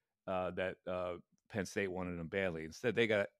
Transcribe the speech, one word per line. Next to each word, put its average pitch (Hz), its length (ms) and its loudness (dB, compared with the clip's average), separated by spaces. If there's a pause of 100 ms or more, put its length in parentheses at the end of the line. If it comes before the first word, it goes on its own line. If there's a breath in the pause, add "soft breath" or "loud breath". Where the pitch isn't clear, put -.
(260)
uh, 92 260 0
that, 92 240 0 (100)
uh, 90 280 -2 (360)
Penn 95 160 -2
State 101 240 0
wanted 90 280 -4
him 82 100 -4
badly. 87 360 0
Instead, 92 300 -2
they 117 120 4
got 104 200 4 (140)